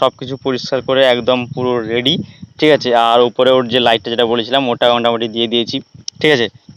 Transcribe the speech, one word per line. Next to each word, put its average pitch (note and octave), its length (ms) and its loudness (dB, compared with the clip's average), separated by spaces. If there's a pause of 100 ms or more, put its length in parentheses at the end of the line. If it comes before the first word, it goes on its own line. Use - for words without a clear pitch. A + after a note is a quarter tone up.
সব C3 180 2
কিছু C3+ 160 -10 (100)
পরিষ্কার C3 420 -4
করে C3 140 0 (120)
একদম B2 260 0 (140)
পুরো B2+ 180 -4 (200)
রেডি, B2 220 -2 (460)
ঠিক D#3 180 4
আছে। B2 120 -4 (200)
আর A#2+ 100 4 (100)
উপরে B2+ 280 0
ওর B2+ 60 2 (100)
যে B2+ 140 2
লাইটটা A#2 260 0
যেটা A#2 200 0
বলেছিলাম, A#2+ 280 -2 (100)
ওটা A#2 140 0 (120)
মোটামুটি A#2 380 -2
দিয়ে A#2 180 -2
দিয়েছি, A#2+ 240 -4 (440)
ঠিক D3+ 140 2
আছে। A#2 120 0 (300)